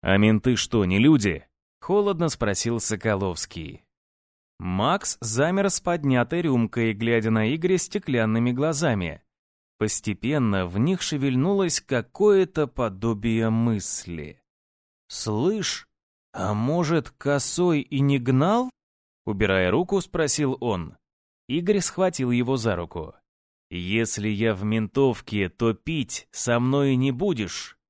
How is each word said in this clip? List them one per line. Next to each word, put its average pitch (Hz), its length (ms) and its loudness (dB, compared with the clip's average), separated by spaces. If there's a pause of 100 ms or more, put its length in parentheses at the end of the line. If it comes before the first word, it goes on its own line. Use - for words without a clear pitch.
"А 95 160 2
менты 110 400 4
что, 107 300 0
не 92 120 2
люди?" 104 460 4 (360)
холодно 190 500 0
спросил 113 500 -2
Соколовский. 95 1040 -4 (760)
Макс 98 640 -2
замер 156 480 0
с - 100 0
поднятой 143 640 0
рюмкой, 117 540 0
глядя 113 360 0
на 110 240 2
Игоря 180 220 0
стеклянными 120 760 0
глазами. 127 680 -2 (560)
Постепенно 107 880 0
в 87 120 -6
них 175 240 0
шевельнулось 151 800 0
какое-то 180 840 2
подобие 113 840 0
мысли. 98 880 -2 (760)
"Слышь, 151 760 -2 (440)
а 98 220 -2
может, 151 560 0
Косой 147 720 0
и 135 180 -4
не 139 180 4
гнал?" 160 520 2 (560)
убирая 95 440 2
руку, 180 300 0
спросил 151 600 -2
он. 95 360 -4 (520)
Игорь 175 320 2
схватил 175 500 0
его 123 260 2
за 110 200 0
руку. 85 380 -10 (540)
"Если 104 600 -4
я 110 260 0
в 95 100 -8
ментовке, 107 840 0
то 113 240 0
пить - 560 -6
со - 300 -2
мной 135 360 2
не 131 160 2
будешь". 123 640 -4 (140)